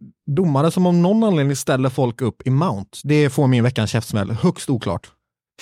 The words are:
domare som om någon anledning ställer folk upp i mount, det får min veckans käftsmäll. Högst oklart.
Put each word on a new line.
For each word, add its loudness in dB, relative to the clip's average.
domare 2
som 2
om 4
någon 2
anledning 0
ställer 0
folk -2
upp -4
i 0
mount, -2
det 2
får 2
min 4
veckans -2
käftsmäll. -4
Högst -2
oklart. -4